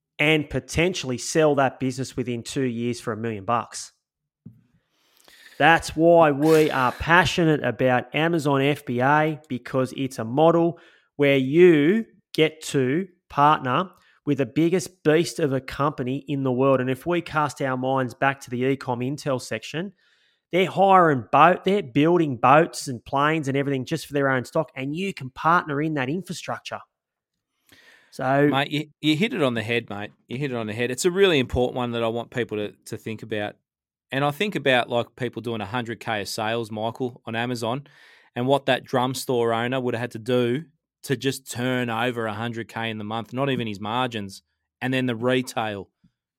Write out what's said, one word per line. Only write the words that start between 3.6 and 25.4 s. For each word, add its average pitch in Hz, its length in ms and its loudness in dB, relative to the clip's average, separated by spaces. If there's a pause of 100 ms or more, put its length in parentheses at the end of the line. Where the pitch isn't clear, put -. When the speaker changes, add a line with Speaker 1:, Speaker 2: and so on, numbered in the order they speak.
Speaker 1:
That's 156 360 4
why 165 360 6
we 156 400 4
are 131 220 0
passionate 160 680 2
about 127 520 0
Amazon 147 460 0
F 143 240 0
B 120 140 -4
A, 151 480 2
because 127 480 -4
it's 135 240 -6
a 117 40 -6
model 160 560 2 (380)
where 143 200 4
you 160 680 6 (280)
get 156 300 0
to 143 440 0 (220)
partner 147 600 2 (340)
with 143 140 -2
the 139 60 0
biggest 165 580 -2
beast 156 360 2
of 147 140 0
a 131 80 -2
company 139 640 -4
in 139 160 -4
the 131 80 2
world. 131 300 2
And 127 80 -2
if 131 160 -6
we 175 160 0
cast 151 400 -4
our 131 160 -2
minds 127 360 -2
back 135 280 -2
to - 80 -20
the 123 160 -4
e-com 131 340 -2
Intel 131 420 -4
section, 156 520 -8 (580)
they're 175 180 0
hiring 165 640 4
boat, 147 320 6
they're 196 180 0
building 147 560 2
boats 147 500 4
and 123 180 -10
planes 147 420 0
and 135 100 -2
everything 139 280 -2
just 160 200 -6
for - 80 -14
their 139 160 2
own 127 160 0
stock, 160 300 -4
and 135 200 -6
you 185 180 -6
can 127 160 -12
partner 160 520 0